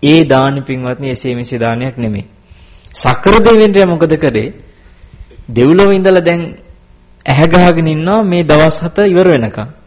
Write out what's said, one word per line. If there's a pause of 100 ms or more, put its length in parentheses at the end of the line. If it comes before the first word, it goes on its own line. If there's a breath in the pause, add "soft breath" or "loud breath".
ඒ
දානි
පින්වත්නි
එසේ
මෙසේ
දානයක්
නෙමෙයි. (680 soft breath)
සක්‍ර
දෙවියන්ට
මොකද
කරේ? (920 soft breath)
දෙව්ලොව
ඉඳලා
දැන් (840)
ඇහැ
ගහගෙන
ඉන්නවා
මේ
දවස්
හත
ඉවර
වෙනකම්. (180)